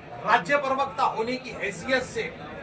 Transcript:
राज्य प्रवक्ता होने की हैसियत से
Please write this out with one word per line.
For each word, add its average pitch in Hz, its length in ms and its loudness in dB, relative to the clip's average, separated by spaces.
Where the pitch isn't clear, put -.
राज्य 240 360 4
प्रवक्ता 262 500 2
होने 240 280 0
की 247 220 -8
हैसियत 233 460 0
से 226 180 -4